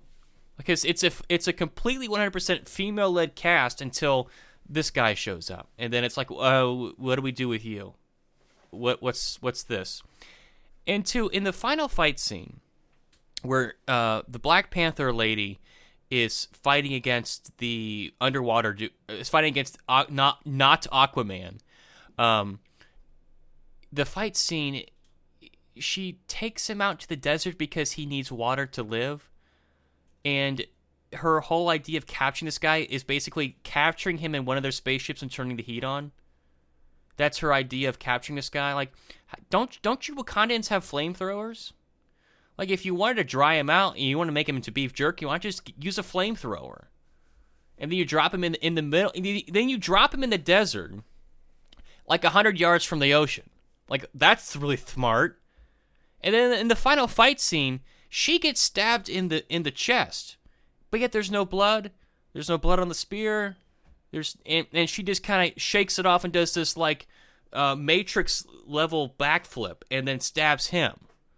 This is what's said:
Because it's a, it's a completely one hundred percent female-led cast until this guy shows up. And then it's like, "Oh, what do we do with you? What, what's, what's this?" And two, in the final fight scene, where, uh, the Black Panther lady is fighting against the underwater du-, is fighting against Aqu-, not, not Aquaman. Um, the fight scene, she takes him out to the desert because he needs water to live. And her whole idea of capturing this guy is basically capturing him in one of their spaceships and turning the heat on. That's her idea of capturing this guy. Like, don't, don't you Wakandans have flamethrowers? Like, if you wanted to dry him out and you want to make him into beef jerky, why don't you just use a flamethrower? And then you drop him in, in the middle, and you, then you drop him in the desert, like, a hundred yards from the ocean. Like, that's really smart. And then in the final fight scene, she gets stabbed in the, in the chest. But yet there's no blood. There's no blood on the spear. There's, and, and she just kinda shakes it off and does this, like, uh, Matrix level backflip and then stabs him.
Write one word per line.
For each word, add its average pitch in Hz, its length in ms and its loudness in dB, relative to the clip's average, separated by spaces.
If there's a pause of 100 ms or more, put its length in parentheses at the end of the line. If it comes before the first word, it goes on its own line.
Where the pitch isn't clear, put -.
(560)
Because - 280 0
it's 170 200 0
a, 175 80 4 (160)
it's 170 180 0
a 180 60 0
completely 240 560 -4
one 208 120 0
hundred 208 120 0
percent 180 360 -2
female-led 190 680 0
cast 156 440 2
until 135 500 0 (360)
this 156 240 -4
guy 117 220 2
shows 95 380 -6
up. 92 260 -12
And 117 160 -6
then 120 100 2
it's 120 140 -4
like, 135 140 -4
"Oh, 127 640 2
what 127 200 0
do 135 60 -2
we 135 100 -2
do 123 160 -4
with 110 160 -4
you? 101 300 -10 (760)
What, 120 320 -2
what's, - 400 -6
what's 123 200 -4
this?" 98 400 -6 (840)
And 202 180 0
two, 226 240 0
in 196 160 -2
the 190 80 0
final 285 360 -2
fight 151 300 0
scene, - 420 -8 (800)
where, 127 320 0 (140)
uh, 117 400 2
the 120 100 -14
Black 170 320 2
Panther 156 420 0
lady 107 480 -2 (500)
is 120 420 0
fighting 139 420 0
against 123 640 -4
the 110 600 -6
underwater 120 520 2
du-, 107 180 -6 (180)
is 107 200 -10
fighting 156 200 4
against 139 300 -4 (100)
Aqu-, 131 220 4
not, 139 360 2
not 139 460 4
Aquaman. 104 680 0 (600)
Um, 107 420 2 (1300)
the 143 120 -2
fight 196 320 -6
scene, 143 480 -2 (920)
she 185 520 -6
takes - 420 -6
him 202 100 -6
out 196 200 0
to - 80 -18
the 170 80 -4
desert 156 420 -2
because 151 340 -4
he 151 140 -8
needs 139 240 -6
water 127 360 0
to 131 160 -8
live. 120 460 -4 (960)
And 139 400 -2 (500)
her 160 260 2
whole 170 280 0
idea 160 300 -2
of - 80 -8
capturing 139 400 -2
this 151 120 -6
guy 156 300 2
is 131 140 -6
basically 139 640 -4
capturing 160 540 0
him 156 160 -6
in 135 100 -4
one 127 120 -2
of 135 60 -2
their 135 100 -4
spaceships 135 480 -4
and 135 100 -10
turning 127 260 -6
the 117 60 -8
heat 120 200 -8
on. 139 300 -6 (1040)
That's 147 220 0
her 151 140 2
idea 131 360 0
of 123 100 -4
capturing 123 380 -4
this 139 120 -6
guy. 143 240 -2
Like, 139 200 -4 (580)
don't, 226 320 0
don't 240 240 -2
you 302 80 -12
Wakandans 226 540 -2
have 196 160 0
flamethrowers? 190 880 -6 (880)
Like, 190 120 -4
if 185 140 0
you 185 100 -2
wanted 220 220 2
to 196 80 0
dry 139 300 4
him 147 160 2
out 185 240 4
and 139 100 -4
you 135 140 2
want 170 100 0
to 156 40 -4
make 151 160 0
him 139 80 -2
into 120 140 -6
beef 131 220 -4
jerky, 156 320 -2
why 139 80 -4
don't 175 120 -4
you 208 60 -4
just - 220 -12 (100)
use 190 160 -4
a 196 40 -4
flamethrower? 127 800 -6 (920)
And 151 120 -8
then 185 80 0
you 175 60 2
drop 151 280 2
him 180 120 -2
in, 165 120 0
in 165 180 0
the 160 80 0
middle, 160 320 2
and 180 120 -4
you, 202 220 -2
then 208 200 2
you 262 100 -2
drop 202 360 4
him 269 80 -2
in 247 80 0
the 208 80 2
desert, 165 540 2 (1120)
like, 170 180 2
a 165 60 8
hundred 202 300 4
yards 170 240 6
from 165 140 -2
the 139 160 6
ocean. 151 360 2 (380)
Like, 131 260 -4
that's 156 400 4
really 143 220 -2
smart. 123 640 0 (800)
And 196 140 0
then 240 240 4
in 226 100 0
the 226 80 4
final 269 300 4
fight 254 340 4
scene, 135 400 0 (280)
she - 300 2
gets 311 220 0
stabbed 220 480 0
in 185 200 -2
the, 156 240 -2
in 170 100 -2
the 147 80 -2
chest. - 640 -2 (540)
But 226 100 0
yet 240 120 0
there's 202 180 -2
no 202 160 0
blood. 208 440 2 (440)
There's 151 160 -6
no 165 80 2
blood 170 200 6
on 180 100 2
the 165 60 -6
spear. 208 640 -4 (540)
There's, 151 340 -6
and, 160 300 0
and 170 160 2
she - 120 -6
just 185 200 -2
kinda 185 360 0
shakes - 400 0
it 185 60 -2
off 180 180 6
and 180 100 -4
does 170 200 2
this, 165 240 -2
like, 156 320 -2 (460)
uh, 139 200 2
Matrix 165 720 0 (200)
level 151 520 0
backflip 139 580 -2 (140)
and 131 160 -2
then 131 140 -4
stabs 151 460 2
him. 160 400 -2 (320)